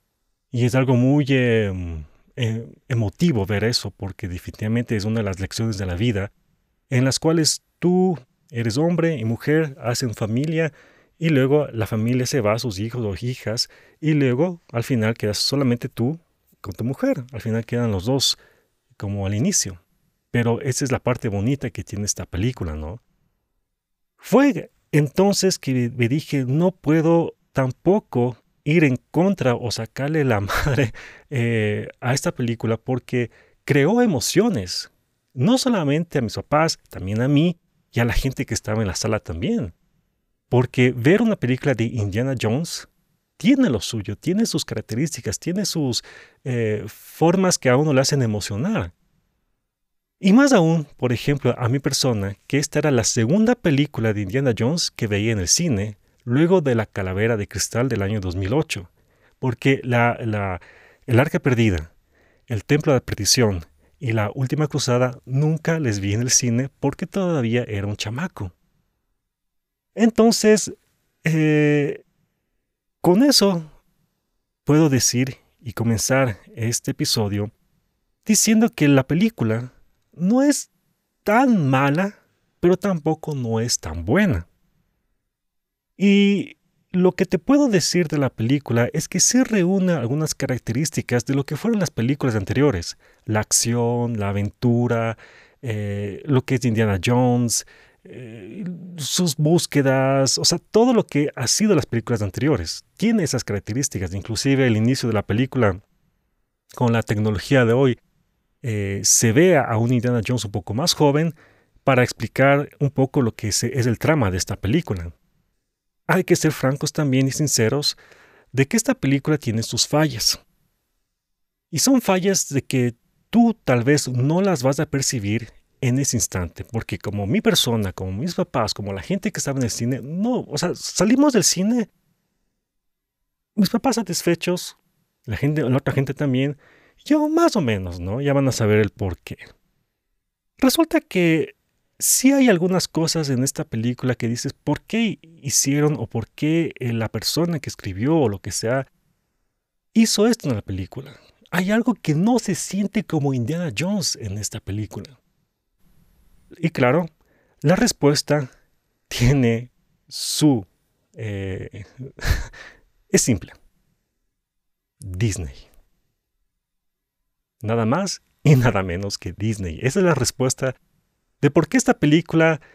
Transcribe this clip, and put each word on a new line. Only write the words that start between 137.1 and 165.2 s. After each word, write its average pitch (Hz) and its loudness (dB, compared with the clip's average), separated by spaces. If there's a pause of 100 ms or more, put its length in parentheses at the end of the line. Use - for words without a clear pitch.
más 330 2
o 220 0
menos, 95 -2
¿no? 98 -6
Ya 143 0
van 139 2
a 123 2
saber 107 2
el 104 0
por 92 -6
qué. - -16 (1200)
Resulta 320 2
que 165 0 (440)
sí - 2
hay 269 4
algunas 180 2
cosas 156 -2
en 127 0
esta 139 -4
película 120 -2
que 120 -4
dices, 120 -4
"¿Por - -4
qué 220 -2
hicieron 147 0
o 113 -6
por 113 -6
qué, 165 -2
eh, 120 -4
la 113 -2
persona 156 -2
que - -10
escribió 104 -2
o 143 4
lo 101 -4
que - -12
sea 127 -4 (1040)
hizo 220 4
esto 226 0
en 123 0
la 101 -6
película?". - -10 (360)
Hay 185 -2
algo 226 0
que 156 -2
no 220 2
se 185 -4
siente 196 -4
como 143 -2
Indiana 143 -4
Jones 175 -4
en 98 -8
esta 107 -8
película. - -10 (1400)
Y 165 -2
claro, 139 2 (540)
la 165 4
respuesta 147 0 (580)
tiene 120 2 (360)
su, - 0 (480)
eh, 101 -10 (140)
<laughs> - -8
es - 2
simple. - -2 (1500)
Disney. 92 -6 (2000)